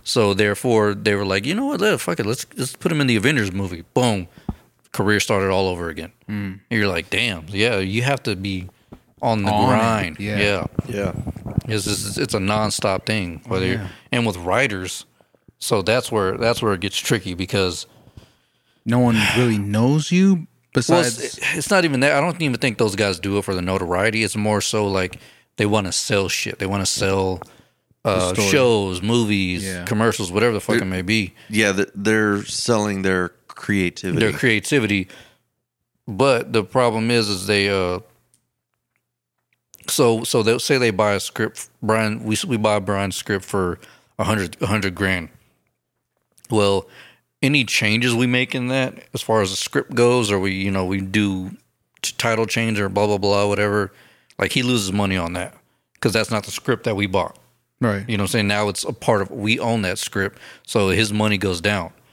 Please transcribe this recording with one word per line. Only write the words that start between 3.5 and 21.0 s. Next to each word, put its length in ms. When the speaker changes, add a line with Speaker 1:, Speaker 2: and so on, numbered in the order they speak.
Speaker 1:
movie." 300
Boom. 360
Career 280
started 300
all 180
over 220
again. 220
Speaker 2:
Mm. 320
Speaker 1:
You're 180
like, 220
"Damn, 380
yeah, 300
you 240
have 200
to 140
be 320
on 220
the 80
Speaker 2:
On 140
it, 20
Speaker 1:
grind." 540
Speaker 2:
yeah. 180
Speaker 1:
Yeah. 260
Speaker 3:
Yeah. 240
Speaker 1:
It's, 200
it's, 320
it's 160
a 40
nonstop 680
thing. 420
Whether 200
Speaker 2:
Yeah. 60
Speaker 1:
you're, 180
and 160
with 120
writers, 680
so 220
that's 280
where, 280
that's 240
where 120
it 60
gets 180
tricky 360
because 520
Speaker 2:
No 120
one 180
really 220
knows 520
you 240
Speaker 1:
well, 120
Speaker 2:
besides 500